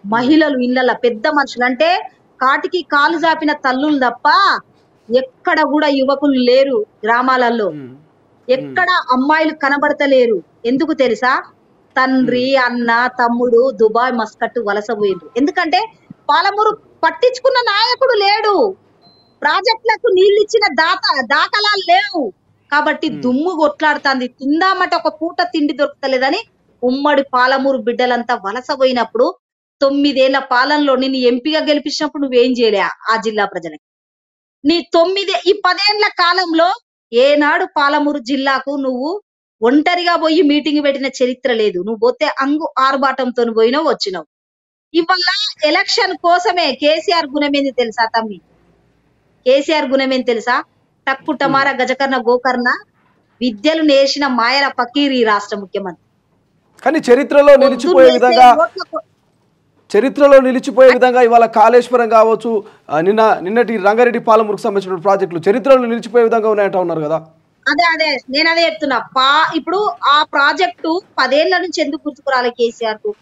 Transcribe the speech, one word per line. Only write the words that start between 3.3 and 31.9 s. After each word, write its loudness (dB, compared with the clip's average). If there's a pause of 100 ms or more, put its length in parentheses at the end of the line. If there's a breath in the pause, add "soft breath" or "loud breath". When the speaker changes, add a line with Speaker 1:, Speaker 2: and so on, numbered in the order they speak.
Speaker 1:
తల్లులు -2
తప్ప -2 (880)
ఎక్కడ -2
కూడా 0
యువకులు 0
లేరు 2 (180)
గ్రామాలలో. 0
Speaker 2:
మ్మ్. -14 (540)
Speaker 1:
ఎక్కడ -2
Speaker 2:
మ్మ్. -2
Speaker 1:
అమ్మాయిలు 0
కనబడతలేరు. 0 (220)
ఎందుకు -2
తెలుసా? 0 (540)
తండ్రి, 0
Speaker 2:
మ్మ్. 2
Speaker 1:
అన్న, 0
తమ్ముడు 0
దుబాయ్, 0
మస్కట్ -6
వలస -4 (120)
పోయిండ్రు. -4
ఎందుకంటే -2 (420 soft breath)
పాలమూరు 0 (260)
పట్టించుకున్న 0
నాయకుడు 0
లేడు. 0 (680)
ప్రాజెక్టులకు -2
నీళ్ళు 4
ఇచ్చిన -2
దాత-, -2
దాఖలాలు -2
లేవు. 0 (380)
కాబట్టి -2
Speaker 2:
మ్మ్. -8
Speaker 1:
దుమ్ము -2
కొట్లాడుతాంది. -2
తిందామంటే -2
ఒక -4
పూట -6
తిండి -2
దొరకలేదని -2 (460)
ఉమ్మడి 0 (100)
పాలమూరు 0
బిడ్డలంతా -2
వలస -10 (120)
పోయినప్పుడు, 0 (460)
తొమ్మిదేళ్ల 2
పాలనలో 0
నిన్ను -2
ఎంపీగా 0
గెలిపించినప్పుడు -4